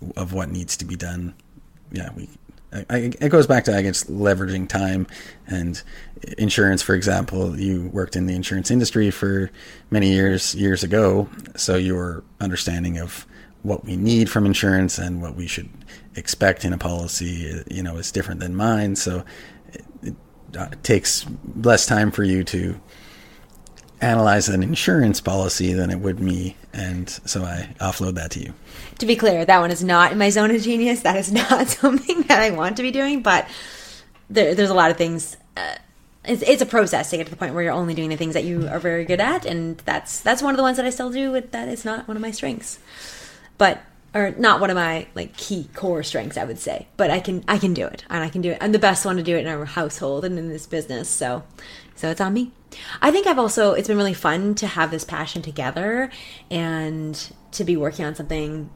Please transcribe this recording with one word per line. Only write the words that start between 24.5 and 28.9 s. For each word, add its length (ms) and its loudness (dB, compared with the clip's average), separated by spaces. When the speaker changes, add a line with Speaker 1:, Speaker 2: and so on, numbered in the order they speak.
Speaker 1:
insurance 580 4
policy 520 0
than 180 0
it 80 -2
would 220 -2
me. 360 -2
And 360 -8
so 360 -6
I 360 -8
offload 360 -2
that 160 -8
to 80 -8
you. 140 -12